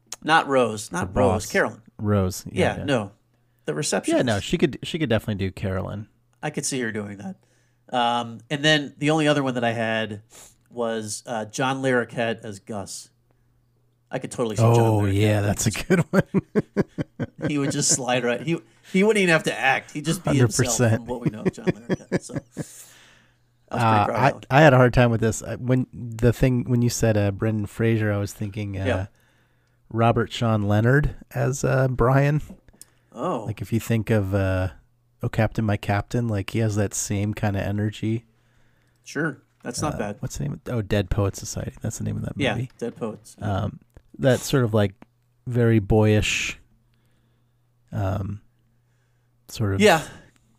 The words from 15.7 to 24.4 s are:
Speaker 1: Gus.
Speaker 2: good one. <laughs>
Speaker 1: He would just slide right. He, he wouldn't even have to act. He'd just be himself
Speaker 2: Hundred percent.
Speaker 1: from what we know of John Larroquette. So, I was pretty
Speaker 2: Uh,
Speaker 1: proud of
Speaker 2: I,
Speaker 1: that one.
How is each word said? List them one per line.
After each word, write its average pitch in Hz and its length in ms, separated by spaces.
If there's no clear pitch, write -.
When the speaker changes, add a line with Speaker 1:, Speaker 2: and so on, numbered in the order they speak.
Speaker 1:
Gus. - 120
Speaker 2:
good 180 160
one. - 120
<laughs> - 920
Speaker 1:
He 147 80
would 139 140
just 143 200
slide 123 320
right. 120 180
He, 160 160
he 190 100
wouldn't 214 180
even 175 120
have 156 100
to 107 140
act. 120 340
He'd 151 140
just 165 180
be 151 140
himself 120 200
Speaker 2:
Hundred 120 120
percent. 117 260
Speaker 1:
from - 120
what 123 120
we 120 100
know 107 120
of 185 100
John - 140
Larroquette. 214 560
So, - 140
I - 20
was - 80
pretty 247 100
Speaker 2:
Uh, 110 360
Speaker 1:
proud - 40
of 117 60
Speaker 2:
I, 113 120
Speaker 1:
that 143 80
one. - 140